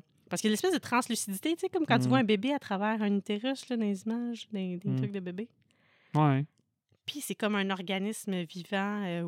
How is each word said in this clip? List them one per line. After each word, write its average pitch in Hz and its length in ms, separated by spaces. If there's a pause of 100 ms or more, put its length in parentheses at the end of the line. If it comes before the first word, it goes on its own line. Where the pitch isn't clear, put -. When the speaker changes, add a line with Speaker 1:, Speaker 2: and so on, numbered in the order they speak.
(300)
Speaker 1:
Parce 175 120
qu'il 214 80
y - 20
a - 20
l'espèce 359 200
de 294 40
translucidité, 240 800
tu - 60
sais, 381 80
comme 330 160
quand 233 140
tu - 60
Speaker 2:
Mm. - 40
Speaker 1:
vois 254 100
un 262 40
bébé 214 300
à 269 60
travers 214 420
un 202 160
utérus, 214 520
là, 247 60
dans 226 100
les 196 200
images, 233 480
des, 185 240
des 190 120
Speaker 2:
Mm. 131 80
Speaker 1:
trucs 202 140
de 202 80
bébé. 180 300 (640)
Speaker 2:
Ouais. 147 300 (600)
Speaker 1:
Puis - 160
c'est - 140
comme 208 200
un 196 140
organisme 190 720
vivant, 202 640
euh, 170 220